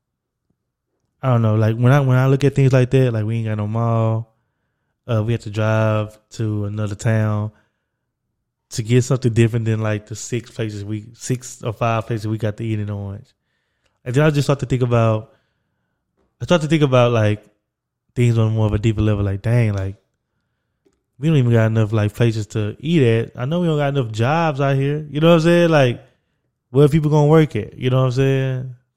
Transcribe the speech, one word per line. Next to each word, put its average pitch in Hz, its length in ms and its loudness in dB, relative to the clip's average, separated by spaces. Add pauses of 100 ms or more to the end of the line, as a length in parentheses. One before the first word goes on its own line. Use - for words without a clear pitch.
(1200)
I 131 80 -2
don't 120 120 2
know, 110 140 2
like, 110 220 2
when 123 140 4
I, 143 100 4
when 127 160 2
I 131 100 2
look 135 160 2
at 135 100 2
things 135 200 2
like 127 180 2
that, 131 200 2
like, 110 140 -2
we 113 120 -4
ain't 113 100 -4
got 107 100 -4
no 104 100 -4
mall. 113 680 -2 (720)
Uh, 113 180 0
we 117 60 -2
have 113 120 -4
to 110 60 -12
drive 107 680 -2 (140)
to 104 340 -4
another 104 300 -6
town 107 560 -2 (1160)
to - 140 -8
get 120 200 2
something 123 300 -2
different 117 320 2
than, 110 160 -2
like, 107 260 -4
the 110 80 -14
six - 360 -10
places 107 340 -8
we, 107 280 -10
six - 500 -10
or 113 100 -6
five 113 320 -2
places 110 220 -6
we 110 100 -4
got 107 200 -6
to 117 80 -10
eat 107 140 -4
in 104 100 -6
Orange. 101 440 -10 (720)
And 123 100 -6
then 147 80 2
I 160 60 2
just 143 160 0
start 143 140 -2
to 127 60 -8
think 123 180 2
about, 113 500 0 (1040)
I 127 60 -12
start 175 160 2
to 156 60 -4
think 151 160 2
about, 123 300 4
like, 107 300 0 (720)
things 120 220 2
on 110 160 2
more 110 140 0
of 104 60 -2
a 107 60 0
deeper 107 220 0
level. 104 240 0
Like, 98 160 -4
dang, 113 320 0
like, 98 220 -8 (1200)
we 139 120 -4
don't 156 80 2
even 120 140 2
got 113 160 4
enough, 110 260 0
like, 104 200 0
places 113 340 -2
to 107 320 -6
eat 160 240 0
at. 113 320 0
I 123 100 -8
know 170 160 -4
we 175 60 -2
don't 156 100 0
got 143 200 -2
enough 117 140 -4
jobs 143 500 -2
out 139 140 0
here. 143 340 -4
You 143 100 -6
know 165 100 4
what 170 60 8
I'm 160 60 4
saying? 170 300 4
Like, 127 300 2 (680)
where 139 200 4
people 156 200 0
gonna 147 180 4
work 156 280 4
at? - 220 -8
You 123 120 -4
know 127 120 2
what 131 60 2
I'm 123 40 -2
saying? 131 640 -2 (220)